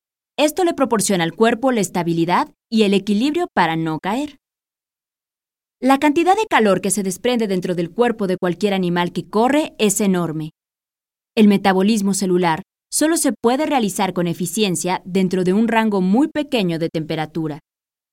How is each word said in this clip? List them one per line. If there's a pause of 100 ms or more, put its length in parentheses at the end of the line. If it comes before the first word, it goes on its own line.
(380)
Esto
le
proporciona
al
cuerpo
la
estabilidad (200)
y
el
equilibrio
para
no
caer. (1400)
La
cantidad
de
calor
que
se
desprende
dentro
del
cuerpo
de
cualquier
animal
que
corre
es
enorme. (840)
El
metabolismo
celular (280)
solo
se
puede
realizar
con
eficiencia
dentro
de
un
rango
muy
pequeño
de
temperatura, (540)